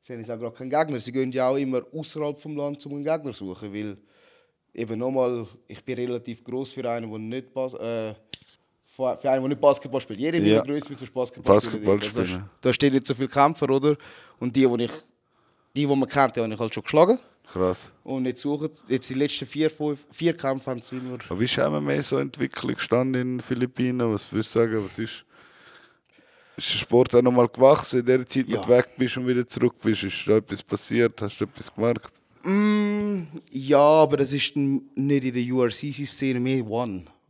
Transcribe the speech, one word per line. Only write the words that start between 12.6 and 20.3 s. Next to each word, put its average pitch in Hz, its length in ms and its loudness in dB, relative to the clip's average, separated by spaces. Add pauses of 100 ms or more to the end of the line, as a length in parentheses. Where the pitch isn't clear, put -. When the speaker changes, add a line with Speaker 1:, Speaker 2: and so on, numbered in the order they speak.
Speaker 1:
da 127 140 2
stehen 139 180 4
nicht 131 140 0
so 143 80 -2
viele 123 140 -4
Kämpfer, 143 420 2
oder? 139 260 2 (420)
Und 120 160 -4
die, 131 120 6
die 120 180 2
ich, 113 60 -6 (840)
die, 143 120 0
die 139 100 4
man 131 100 2
kennt, 135 300 2
die 123 60 -2
habe 110 100 -4
ich 107 80 -8
halt 113 140 -4
schon 107 80 -8
geschlagen. 180 360 4 (320)
Speaker 2:
Krass. 92 400 -2 (140)
Speaker 1:
Und 131 220 -4
jetzt 123 160 -6
suchen, 147 260 -4 (200)
jetzt 131 200 -2
die 131 60 -6
letzten 139 320 -2
vier, 151 240 0
fünf, 151 400 -6
vier 165 260 -2